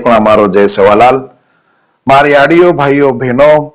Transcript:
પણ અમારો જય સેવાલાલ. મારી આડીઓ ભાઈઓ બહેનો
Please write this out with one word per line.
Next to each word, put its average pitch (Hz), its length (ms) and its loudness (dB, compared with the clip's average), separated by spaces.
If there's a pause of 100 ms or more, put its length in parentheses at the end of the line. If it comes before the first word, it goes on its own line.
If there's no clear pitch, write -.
પણ 117 140 0
અમારો 107 320 0
જય 101 180 0
સેવાલાલ. 110 560 0 (840)
મારી 143 280 0
આડીઓ 165 380 2
ભાઈઓ 139 420 -2
બહેનો 127 340 0 (260)